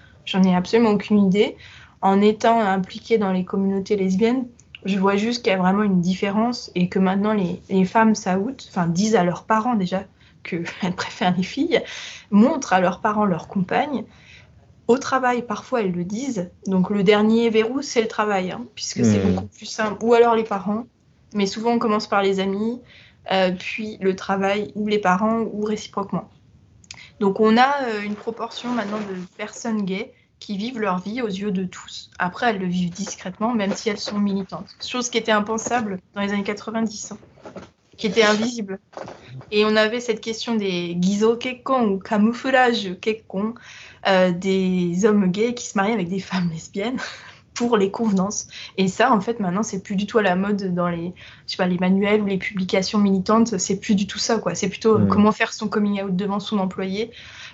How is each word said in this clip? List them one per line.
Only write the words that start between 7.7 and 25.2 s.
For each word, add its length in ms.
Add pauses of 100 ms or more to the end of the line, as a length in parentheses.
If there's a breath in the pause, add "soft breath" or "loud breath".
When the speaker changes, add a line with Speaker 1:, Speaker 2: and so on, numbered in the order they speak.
Speaker 1:
femmes 300
s'outent, 540
enfin 180
disent 280
à 80
leurs 220
parents 300
déjà 280 (400 soft breath)
qu'elles 220
<laughs> 300
préfèrent 420
les 60
filles, 380 (500 loud breath)
montrent 420
à 80
leurs 180
parents 260
leurs 220
compagnes. 560 (840 loud breath)
Au 80
travail, 460
parfois, 380
elles 120
le 100
disent. 460 (180)
Donc, 220
le 140
dernier 460
verrou, 320
c'est 200
le 80
travail, 420
hein, 140 (100)
puisque 300
c'est 180
Speaker 2:
Hmm. 120
Speaker 1:
beaucoup 120
plus 180
simple. 380
Ou 100
alors 220
les 80
parents, 400 (500)
mais 120
souvent, 260
on 80
commence 280
par 140
les 200
amis, 400 (500 loud breath)
euh, 260
puis 440
le 120
travail, 640
ou 120
les 120
parents, 540